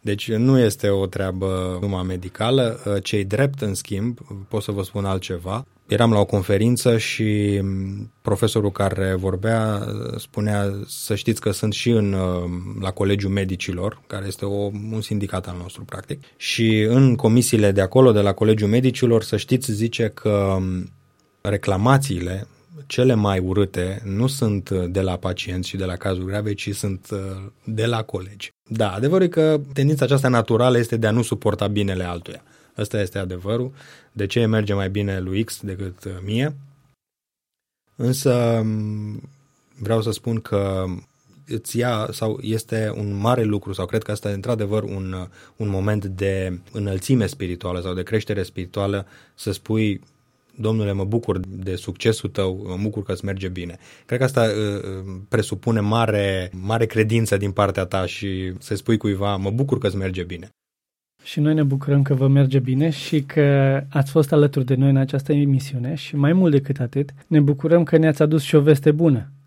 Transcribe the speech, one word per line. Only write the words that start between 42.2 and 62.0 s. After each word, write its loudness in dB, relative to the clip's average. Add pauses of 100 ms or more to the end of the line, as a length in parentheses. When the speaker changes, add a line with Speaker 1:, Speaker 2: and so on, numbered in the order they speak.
Speaker 1:
este -4
un -4
mare 2
lucru, -2
sau -6
cred -2
că -10
asta -6
e -4
într-adevăr -2
un, -8 (280)
un -4
moment 0
de -4 (140)
înălțime 0
spirituală -6
sau -6
de -4
creștere -2
spirituală, -4 (280)
să -6
spui: -2 (560)
„Domnule, 0
mă -2
bucur -2
de -8
succesul -2
tău, -4
mă -6
bucur -4
că -4
îți -6
merge -4
bine.” -10 (280)
Cred -2
că 2
asta, 2
uh, -2 (160)
presupune 0
mare, 0
mare 0
credință 2
din 0
partea 2
ta -2
și -6
să -8
spui 0
cuiva: 0
„Mă -2
bucur 0
că -2
îți 0
merge -4
bine.” -10 (760)
Speaker 2:
Și -6
noi 4
ne 2
bucurăm 2